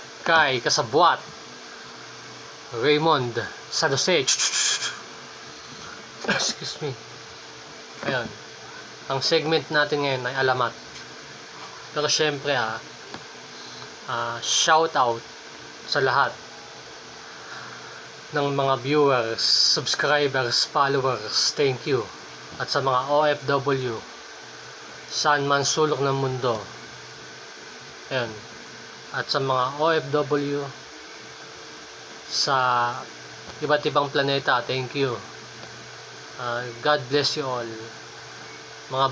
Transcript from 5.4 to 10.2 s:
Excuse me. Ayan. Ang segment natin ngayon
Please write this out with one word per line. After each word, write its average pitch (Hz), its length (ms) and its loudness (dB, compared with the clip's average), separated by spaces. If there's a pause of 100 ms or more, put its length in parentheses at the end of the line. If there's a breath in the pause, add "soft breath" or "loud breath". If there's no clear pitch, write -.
Excuse - 560 -2
me. 143 160 -4 (1120)
Ayan. 127 160 0 (880)
Ang 135 80 2
segment 156 480 4
natin 151 320 4
ngayon 135 240 2